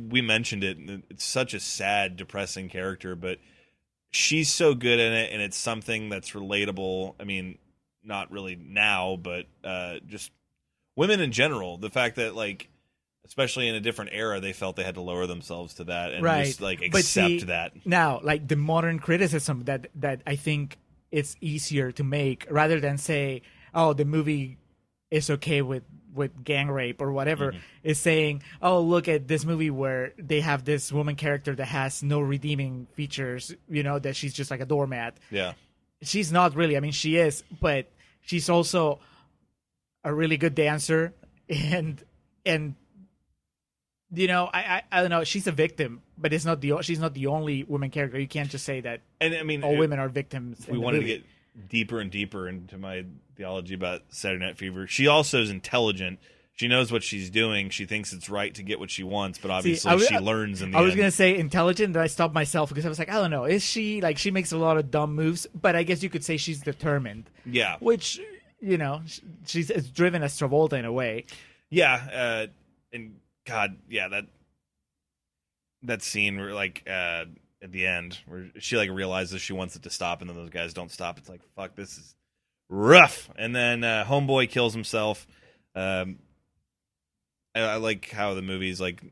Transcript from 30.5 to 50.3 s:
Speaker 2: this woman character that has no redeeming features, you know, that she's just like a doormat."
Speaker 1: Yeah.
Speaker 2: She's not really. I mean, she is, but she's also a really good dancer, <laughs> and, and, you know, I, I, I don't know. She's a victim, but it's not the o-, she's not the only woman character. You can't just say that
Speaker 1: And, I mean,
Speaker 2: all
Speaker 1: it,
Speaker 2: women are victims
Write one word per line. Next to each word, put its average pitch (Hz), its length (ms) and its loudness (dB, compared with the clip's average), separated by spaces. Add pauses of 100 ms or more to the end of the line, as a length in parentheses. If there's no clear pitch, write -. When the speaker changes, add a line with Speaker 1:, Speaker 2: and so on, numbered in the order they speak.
Speaker 2:
this 143 260 0
woman 147 240 0
character 143 380 -2
that 131 100 -4
has 135 380 -4
no 147 180 2
redeeming 139 720 -2
features, 135 600 -6 (160)
you 147 120 0
know, 143 160 0
that 139 180 -4
she's 139 180 -6
just 139 160 -6
like 131 100 -6
a 131 60 -6
doormat." 131 500 -2 (140)
Speaker 1:
Yeah. 92 240 -2 (480)
Speaker 2:
She's 185 280 -2
not 175 240 4
really. 151 220 4
I 139 40 2
mean, 147 120 -2
she 156 240 2
is, 160 260 4 (160)
but 143 320 0 (300)
she's 175 300 -2
also 170 480 4 (1040)
a 147 80 0
really 160 240 2
good 147 180 2
dancer, 156 600 2 (180)
<laughs> - 160 -20
and, 151 560 -2 (400)
and, 151 300 0 (1400)
you 180 140 2
know, 180 260 4
I, 180 80 2
I, 196 220 0 (100)
I 185 100 6
don't 180 80 2
know. 170 140 4
She's 190 220 -2
a 185 60 0
victim, 147 480 0 (160)
but 156 160 0
it's 151 140 0
not 165 160 0
the 143 100 2
o-, 156 80 2
she's 165 180 -2
not 160 160 0
the 135 120 -4
only 147 380 -2
woman 139 260 -2
character. 135 280 -2
You 139 100 -4
can't 143 200 -4
just 139 160 -8
say 135 160 -4
that 117 220 -8 (180)
Speaker 1:
And, 165 140 2
I 160 80 -4
mean, 151 200 -2
Speaker 2:
all 147 120 4
Speaker 1:
it, 147 40 4
Speaker 2:
women 147 200 2
are 135 100 -2
victims 127 580 -6